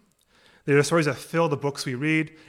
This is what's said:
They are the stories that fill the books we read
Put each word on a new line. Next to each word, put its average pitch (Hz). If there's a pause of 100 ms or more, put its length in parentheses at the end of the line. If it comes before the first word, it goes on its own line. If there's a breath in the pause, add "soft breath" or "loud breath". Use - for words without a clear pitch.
(640 soft breath)
They 147
are 139
the 147
stories 165
that 135
fill 165
the 143
books 139
we 131
read 156 (160 loud breath)